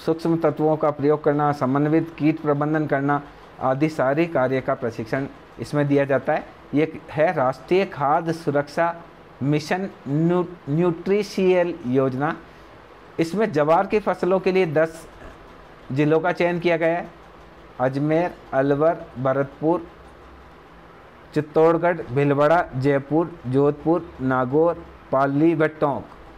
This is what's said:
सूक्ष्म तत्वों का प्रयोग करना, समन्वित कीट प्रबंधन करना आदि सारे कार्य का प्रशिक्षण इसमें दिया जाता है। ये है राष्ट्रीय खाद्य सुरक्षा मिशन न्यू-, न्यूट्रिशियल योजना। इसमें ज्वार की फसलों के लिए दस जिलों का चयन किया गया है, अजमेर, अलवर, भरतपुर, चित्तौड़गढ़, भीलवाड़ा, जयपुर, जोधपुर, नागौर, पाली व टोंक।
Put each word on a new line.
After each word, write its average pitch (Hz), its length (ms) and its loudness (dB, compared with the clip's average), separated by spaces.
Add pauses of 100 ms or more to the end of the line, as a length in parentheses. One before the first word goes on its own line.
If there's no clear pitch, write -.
सूक्ष्म 165 300 0
तत्वों 156 400 0
का 151 140 0
प्रयोग 147 340 0
करना, 147 280 2
समन्वित 147 680 0
कीट 156 220 0
प्रबंधन 151 460 0
करना 143 360 0 (380)
आदि 139 280 0
सारे 143 380 0
कार्य 131 340 0
का 135 140 -2
प्रशिक्षण 127 520 -4 (340)
इसमें 143 280 -2
दिया 139 160 4
जाता 135 280 0
है। 147 120 -2 (300)
ये - 260 0 (100)
है 156 240 0
राष्ट्रीय 151 500 0
खाद्य 160 480 -2
सुरक्षा 156 640 -2 (460)
मिशन 185 460 0 (200)
न्यू-, 170 640 0
न्यूट्रिशियल 180 1040 0 (120)
योजना। 135 500 0 (840)
इसमें 180 320 0
ज्वार 156 340 2
की 214 120 0
फसलों 185 420 0
के 185 120 0
लिए 185 140 2
दस 160 420 -2 (840)
जिलों 151 280 2
का 175 120 -2
चयन 175 280 0
किया 170 160 2
गया 165 120 0
है, 170 200 -2 (720)
अजमेर, 147 540 0 (180)
अलवर, 143 440 2 (220)
भरतपुर, 139 680 -2 (1500)
चित्तौड़गढ़, 165 640 2 (140)
भीलवाड़ा, 143 520 4 (120)
जयपुर, 143 720 0
जोधपुर, 147 640 0 (100)
नागौर, 131 640 0 (280)
पाली 139 420 2
व 156 120 2
टोंक। 147 380 -2 (340)